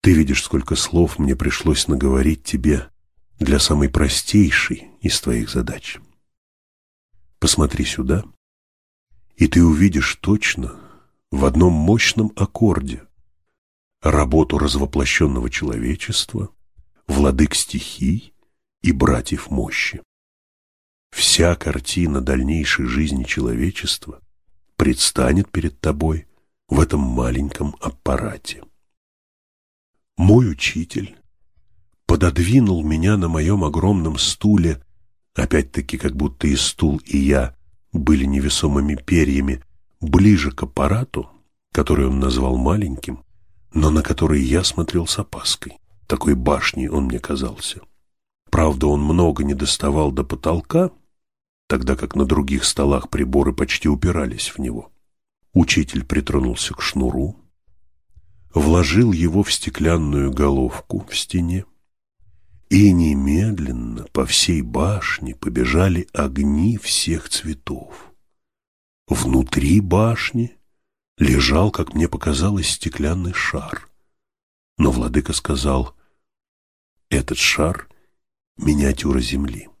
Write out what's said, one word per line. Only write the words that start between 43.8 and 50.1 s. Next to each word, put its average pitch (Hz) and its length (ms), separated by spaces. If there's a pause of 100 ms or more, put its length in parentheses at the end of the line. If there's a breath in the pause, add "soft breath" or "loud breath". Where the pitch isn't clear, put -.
на 78 100
который 73 400
я 71 240
смотрел 85 420
с - 120
опаской. - 580 (280)
Такой 71 300
башней 67 540
он 71 160
мне 62 140
казался. 64 600 (720)
Правда, 76 360
он 73 140
много 78 440
не 71 80
доставал 71 580